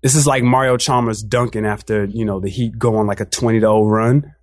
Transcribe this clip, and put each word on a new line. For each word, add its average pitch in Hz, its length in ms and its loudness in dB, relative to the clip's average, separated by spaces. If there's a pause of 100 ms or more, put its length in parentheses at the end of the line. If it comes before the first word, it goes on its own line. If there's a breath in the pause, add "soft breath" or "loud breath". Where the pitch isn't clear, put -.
This 135 120 0
is 147 140 2
like 135 160 0
Mario 127 320 2
Chalmers 117 460 -2
dunking 110 440 -2
after, 104 380 -2
you 110 200 -6
know, 98 140 -4
the 95 120 -6
Heat 113 280 -6
go 117 180 0
on, 104 100 2
like, 101 140 -4
a 107 40 -4
twenty 113 360 0
to 110 60 4
oh 110 200 4
run. 113 460 2 (100)